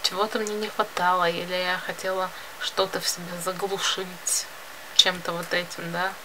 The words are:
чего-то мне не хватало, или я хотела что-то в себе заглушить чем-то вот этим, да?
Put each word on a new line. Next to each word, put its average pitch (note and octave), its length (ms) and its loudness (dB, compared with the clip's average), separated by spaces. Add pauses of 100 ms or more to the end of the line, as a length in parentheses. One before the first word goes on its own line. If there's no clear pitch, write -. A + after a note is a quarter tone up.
чего-то G#3+ 360 0
мне G#3 160 -2
не G#3+ 120 -2
хватало, F3+ 600 4
или F3 240 -2
я F3+ 240 0
хотела F#3 520 -2 (300)
что-то F3+ 400 0
в E3 80 -2
себе F3 360 -4
заглушить F#3 1000 -2 (500)
чем-то F3+ 360 6
вот E3+ 220 -2
этим, F3 380 -2
да? F3+ 220 0 (120)